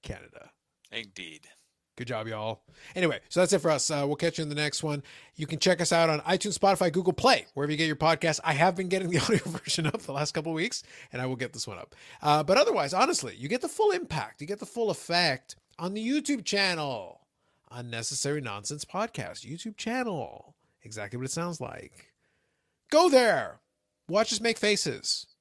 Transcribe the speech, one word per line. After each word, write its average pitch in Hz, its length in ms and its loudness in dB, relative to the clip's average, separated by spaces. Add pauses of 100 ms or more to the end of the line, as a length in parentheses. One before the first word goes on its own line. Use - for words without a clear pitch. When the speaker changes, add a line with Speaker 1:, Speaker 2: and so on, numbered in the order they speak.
Speaker 1:
Canada. - 460 -14 (420)
Speaker 2:
Indeed. 95 560 -12 (480)
Speaker 1:
Good 123 120 -10
job, 110 200 -6
y'all. 110 360 -6 (300)
Anyway, 160 360 0
so 175 100 0
that's 180 140 6
it 185 60 6
for 170 120 2
us. 139 180 0
Uh, 147 160 0
we'll 147 120 -2
catch 165 200 0
you 170 60 -4
in 151 60 -4
the 147 60 -6
next 147 280 -2
one. 147 180 -2 (360)
You 156 100 -6
can 160 120 -4
check 180 200 4
us 170 140 2
out 165 160 6
on 151 120 2
iTunes, 185 380 0
Spotify, 190 320 4
Google 180 220 2
Play, - 400 4
wherever 147 180 -2
you 151 60 -2
get 160 100 2
your 151 80 0
podcasts. 160 480 2
I 160 80 2
have 170 240 4
been 185 140 -4
getting 190 200 0
the 175 100 2
<laughs> - 40 0
audio 226 220 4
version 165 420 -4
up 117 140 -2
the - 100 -12
last 143 220 -4
couple 160 180 -4
of 160 60 -2
weeks, 208 260 -4 (300)
and 123 80 -4
I 127 60 -2
will 131 100 -2
get 120 160 -6
this - 120 -8
one 101 120 -10
up. - 180 -16 (260)
Uh, 151 220 4
but 185 140 4
otherwise, 269 360 2
honestly, 202 440 0
you 123 100 -10
get 240 140 -2
the 349 80 -4
full 415 220 2
impact. 160 500 -4
You 147 60 -10
get 208 120 -6
the 202 60 -10
full 226 240 -2
effect 170 680 0 (240)
on 180 140 -4
the 220 120 -4
YouTube 285 380 0
channel. 160 800 -2 (500)
Unnecessary 120 680 -4
Nonsense 113 420 -8
Podcast - 680 -8
YouTube 175 280 -10
channel. 220 800 -6 (280)
Exactly 107 320 -10
what 127 100 -6
it 135 60 -6
sounds 165 300 -6
like. - 500 -14 (800)
Go 330 180 8
there. 190 520 4 (460)
Watch 202 240 2
us 214 100 -2
make 226 180 0
faces. 202 680 0 (160)